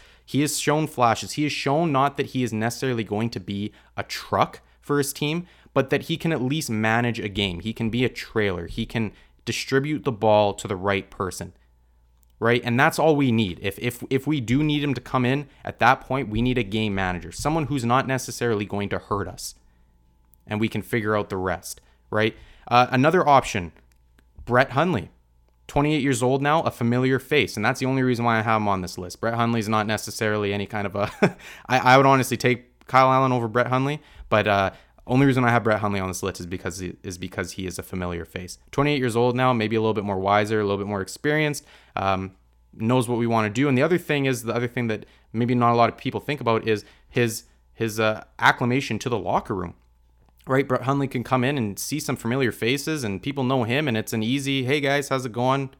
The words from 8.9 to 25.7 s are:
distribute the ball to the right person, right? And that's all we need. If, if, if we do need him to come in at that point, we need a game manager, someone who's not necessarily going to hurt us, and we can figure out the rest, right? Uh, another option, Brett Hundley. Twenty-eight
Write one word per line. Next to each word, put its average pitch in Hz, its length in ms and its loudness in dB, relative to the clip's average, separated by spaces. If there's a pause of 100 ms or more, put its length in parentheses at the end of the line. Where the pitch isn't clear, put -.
distribute 139 580 -2
the 139 80 -2
ball 104 440 4
to - 120 -10
the 101 80 -4
right 98 340 -2
person, 92 440 -8 (840)
right? 120 280 2
And 120 120 0
that's 156 220 2
all 156 160 4
we 139 160 2
need. 104 300 0
If, 98 180 -4
if, - 300 -6
if 131 180 0
we 147 140 0
do 120 200 2
need 147 220 0
him 147 100 0
to 117 60 -6
come 127 240 -2
in 135 240 0 (160)
at - 160 -8
that 123 220 4
point, 131 260 -6
we 107 140 -2
need 127 160 0
a 123 60 0
game 104 300 -2
manager, 90 380 -4
someone 147 360 -2
who's 131 180 -4
not 123 220 2
necessarily 117 580 -2
going 101 240 -4
to 95 100 -4
hurt 101 300 -4
us, - 260 -14 (880)
and 104 140 -4
we 110 80 0
can 107 140 -4
figure 107 340 -2
out 104 140 -2
the 98 80 -4
rest, 92 420 -6 (300)
right? 110 260 0 (320)
Uh, 120 240 4
another 151 340 4
option, 120 460 2 (720)
Brett 123 280 2
Hundley. 131 400 0 (540)
Twenty-eight 147 380 0